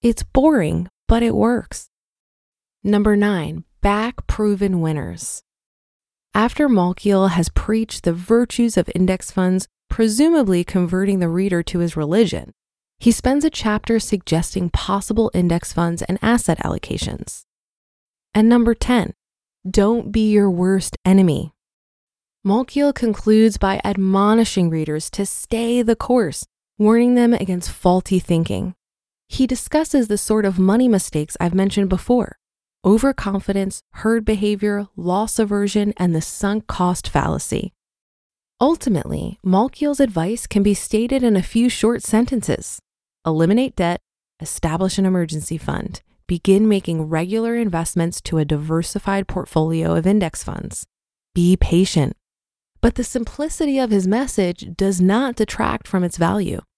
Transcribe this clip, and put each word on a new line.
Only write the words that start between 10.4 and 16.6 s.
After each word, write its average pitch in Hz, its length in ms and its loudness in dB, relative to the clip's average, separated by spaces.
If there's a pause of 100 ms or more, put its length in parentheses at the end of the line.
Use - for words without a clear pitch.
converting 185 560 0
the 175 100 0
reader 175 360 0
to - 160 -4
his 170 160 -2
religion, 156 560 0 (480)
he 233 100 4
spends 269 340 0
a 320 60 2
chapter 214 480 -2
suggesting 175 720 -4
possible 208 640 -2
index 170 380 0
funds 170 300 -2
and - 200 -4
asset 220 360 2
allocations. - 880 -8 (840)